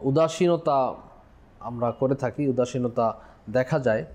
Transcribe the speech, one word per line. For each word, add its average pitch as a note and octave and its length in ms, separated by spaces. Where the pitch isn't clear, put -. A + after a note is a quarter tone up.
উদাসীনতা D#3 920
আমরা A#2 320
করে C3+ 240
থাকি, C#3 320
উদাসীনতা B2 720
দেখা B2+ 300
যায় B2 360